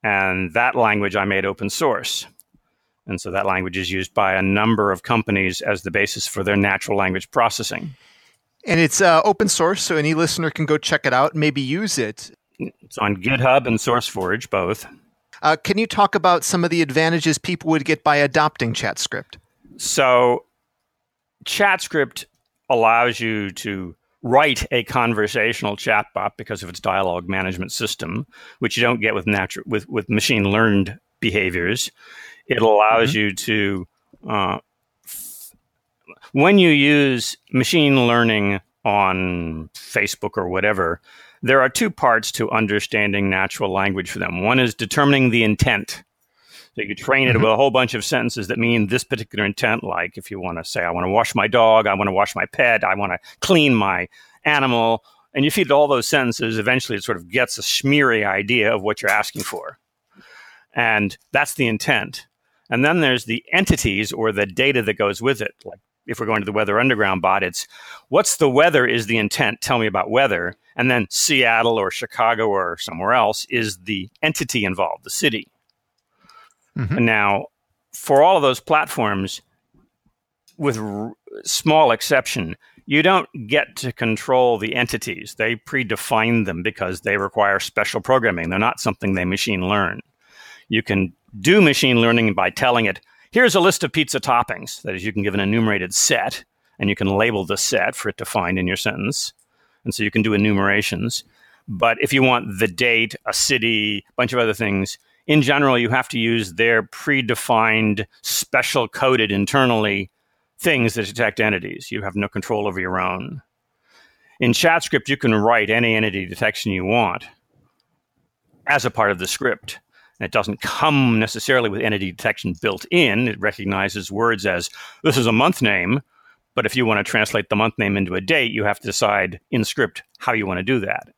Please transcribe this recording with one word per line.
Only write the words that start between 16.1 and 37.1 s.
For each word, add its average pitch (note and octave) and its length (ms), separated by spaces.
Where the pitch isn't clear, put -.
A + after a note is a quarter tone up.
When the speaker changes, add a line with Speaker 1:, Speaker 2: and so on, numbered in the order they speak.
Speaker 2:
about F3 300
some F3 200
of E3+ 60
the E3+ 120
advantages D#3+ 560
people E3 320
would D#3 140
get D3+ 200
by D3 120
adopting C#3+ 580
ChatScript? - 640
Speaker 1:
So B2 680
ChatScript F#3 800
allows A#2 520
you G#2+ 300
to F#2+ 440
write C3+ 480
a A#2+ 140
conversational A2 920
chatbot G#2 600
because A2 260
of F#2 60
its F2+ 120
dialogue F#2 480
management F#2 440
system, G#2+ 540
which - 180
you A#2 60
don't A#2+ 180
get G#2+ 140
with F#2+ 100
natu-, G2+ 420
with, G#2+ 220
with G#2+ 220
machine A2 400
learned G#2 480
behaviors. F#2+ 680
It A#2 140
allows A2 500
Speaker 2:
Mm-hmm. B2 80
Speaker 1:
you G#2 160
to, G2 540
uh, G2 300
f-, - 460
when F3 260
you F3+ 120
use C#3+ 640